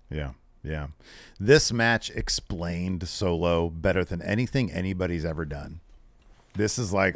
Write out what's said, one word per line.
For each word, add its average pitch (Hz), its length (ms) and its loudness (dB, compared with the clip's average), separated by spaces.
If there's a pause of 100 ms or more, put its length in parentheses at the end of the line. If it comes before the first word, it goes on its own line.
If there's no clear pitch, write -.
Yeah, 73 220 -6 (320)
yeah. 76 240 -6 (520)
This 131 320 6
match 117 400 2
explained 87 960 -4
Solo 85 640 2
better 87 340 2
than 87 180 -4
anything 117 500 0
anybody's 90 540 -2
ever 80 200 -4
done. 73 340 -10 (760)
This 104 220 0
is 107 160 -2
like, 95 220 4